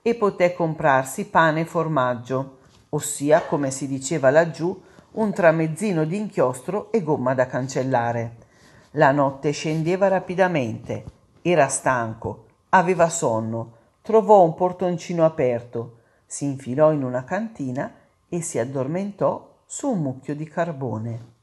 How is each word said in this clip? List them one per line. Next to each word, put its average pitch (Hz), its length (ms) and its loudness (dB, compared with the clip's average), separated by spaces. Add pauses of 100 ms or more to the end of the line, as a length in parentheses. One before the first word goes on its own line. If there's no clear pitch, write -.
e 233 140 -2
poté 190 400 0
comprarsi 151 720 0
pane 160 360 2
e 165 40 -4
formaggio, 131 920 -2 (300)
ossia, 151 520 2
come 143 280 -2
si 139 160 -8
diceva 135 440 0
laggiù, 165 500 2 (320)
un 214 220 -2
tramezzino 160 720 2
di 160 120 -4
inchiostro 180 760 -2
e 226 100 0
gomma 131 320 0
da 127 120 2
cancellare. 127 880 -2 (560)
La 147 180 4
notte 139 400 0
scendeva 160 580 0
rapidamente. 170 960 -2 (380)
Era 156 260 4
stanco, 113 760 -4 (240)
aveva 170 400 4
sonno, 113 600 -2 (280)
trovò 208 420 6
un 165 120 4
portoncino 175 720 0
aperto, 120 720 -2 (260)
si - 200 -10
infilò 139 480 0
in 147 120 -2
una 127 200 -4
cantina 185 680 -6 (360)
e 175 120 -6
si 160 180 -6
addormentò 143 1000 -4 (100)
su - 240 -6
un 208 100 0
mucchio 135 340 -6
di 151 140 -10
carbone. 120 840 -6 (100)